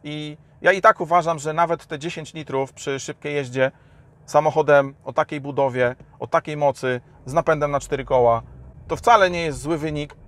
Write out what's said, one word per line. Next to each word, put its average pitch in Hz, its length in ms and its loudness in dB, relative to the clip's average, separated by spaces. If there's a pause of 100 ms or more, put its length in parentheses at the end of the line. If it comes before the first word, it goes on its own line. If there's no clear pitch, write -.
i 151 340 -12 (240)
ja 170 100 4
i 196 100 0
tak - 200 4
uważam, 165 380 0
że 156 140 -6
nawet 165 320 0
te 151 140 -10
dziesięć 156 340 -10
litrów 135 400 -6
przy 139 260 -6
szybkiej 147 340 -10
jeździe 131 380 -2 (540)
samochodem 147 800 4
o 131 100 -12
takiej 151 280 -2
budowie, 127 540 0 (240)
o 123 80 -8
takiej 160 300 -2
mocy, 131 440 0 (240)
z 127 80 -10
napędem 151 380 0
na 143 80 -2
cztery 135 260 -6
koła, 120 360 4 (460)
to 160 80 -4
wcale 202 340 4
nie 175 120 -4
jest 143 200 -6
zły 156 160 -2
wynik 151 380 -6 (120)